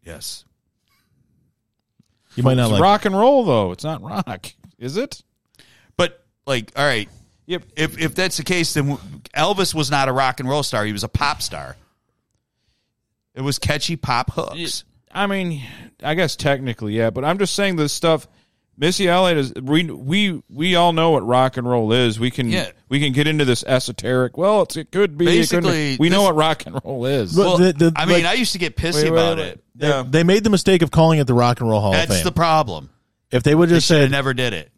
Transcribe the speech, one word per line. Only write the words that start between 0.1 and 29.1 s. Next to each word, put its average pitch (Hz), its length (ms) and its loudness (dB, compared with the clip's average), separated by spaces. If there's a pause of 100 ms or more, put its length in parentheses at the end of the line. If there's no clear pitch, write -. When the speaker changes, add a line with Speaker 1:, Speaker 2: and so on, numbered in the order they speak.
Speaker 2:
You 120 60 -4
might 131 120 4
not 127 100 2
Speaker 3:
It's 110 80 2
Speaker 2:
like 104 100 4
Speaker 3:
rock 202 240 4
and 190 100 0
roll, 247 280 4
though. 110 280 2
It's 92 100 -12
not 151 200 -8
rock, 143 500 -8 (260)
is 131 180 -8
it? 262 260 -8 (760)
Speaker 1:
But, 170 260 -2 (240)
like, 120 300 -4
all 139 100 0
right. 110 220 -2 (380)
Speaker 3:
Yep. 175 180 -8 (120)
Speaker 1:
If, 151 220 -4
if 156 160 -4
that's 185 220 -2
the 156 80 -6
case, 175 300 -2
then 143 160 0
w-, 143 300 -10 (140)
Elvis 185 400 0
was 147 160 -2
not 139 180 0
a 131 40 -2
rock 127 260 0
and 127 100 -6
roll 143 140 -2
star. 110 220 -2
He 107 80 -4
was 101 100 -6
a 110 60 -8
pop - 340 -4
star. 71 340 -12 (1600)
It - 60 -12
was 135 180 -4
catchy 147 380 -4
pop 127 360 -4
hooks. - 520 -10 (280)
Speaker 3:
I 202 140 -4
mean, 180 360 -4 (400)
I 151 120 -4
guess 175 220 -2
technically, 127 600 -4
yeah. 113 140 0
But 127 140 -6
I'm 170 140 0
just 202 160 -2
saying 196 220 -2
this 151 160 -2
stuff. 160 360 0 (480)
Missy 185 320 0
Elliott 175 300 2
is. 135 220 -2
We, 147 240 0
we, 160 640 -2
we 175 260 -2
all 175 200 4
know 165 160 2
what 131 160 0
rock 127 320 2
and 123 100 -4
roll 117 240 0
is. 120 260 2
We 120 120 -2
can 123 180 -4
Speaker 1:
Yeah. 110 220 -2 (180)
Speaker 3:
we 139 100 0
can 143 140 0
get 143 140 2
into 156 180 2
this 123 200 2
esoteric. 127 720 -2
Well, 196 240 2
it's, - 140 -4
it 160 140 -12
could 175 280 -2
be. 170 80 2
It 165 240 4
couldn't 175 140 0
be. 156 60 2
Speaker 1:
Basically, 147 280 -2
Speaker 3:
We 156 100 4
know 190 120 4
Speaker 1:
this 202 80 6
Speaker 3:
what 165 80 2
rock 156 300 0
and 117 180 -8
roll 127 220 -8
is. 131 300 -2
Speaker 2:
But 190 80 6
Speaker 1:
Well, 180 140 2
Speaker 2:
the, 180 160 6
the, 165 200 4
Speaker 1:
I 156 120 -2
mean, 175 160 2
Speaker 2:
like, - 20 -2
Speaker 1:
I 175 100 0
used 247 180 -2
to 196 60 -8
get 170 180 -6
pissy 165 180 -4
Speaker 3:
Wait, 151 100 0
wait, 156 60 0